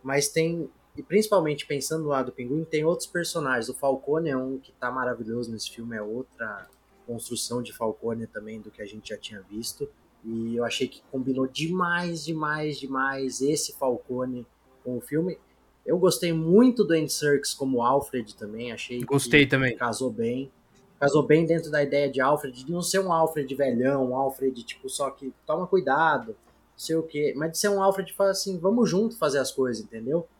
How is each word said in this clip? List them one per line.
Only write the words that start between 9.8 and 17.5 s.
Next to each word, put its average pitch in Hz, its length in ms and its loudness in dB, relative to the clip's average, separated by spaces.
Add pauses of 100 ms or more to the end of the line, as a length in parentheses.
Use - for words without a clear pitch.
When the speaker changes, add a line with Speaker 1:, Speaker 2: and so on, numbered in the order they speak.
Speaker 1:
E 113 320 -4
eu 120 80 0
achei 127 220 -2
que - 240 -12
combinou 131 380 -2
demais, 175 760 -2
demais, 156 540 -2
demais 135 600 -2
esse 143 320 0
Falcone 127 760 -4 (380)
com 123 140 -4
o - 20 -6
filme. 160 380 -2 (460)
Eu 175 140 2
gostei 175 340 4
muito 208 520 6
do 165 100 2
Andy 160 180 0
Serkis 143 420 2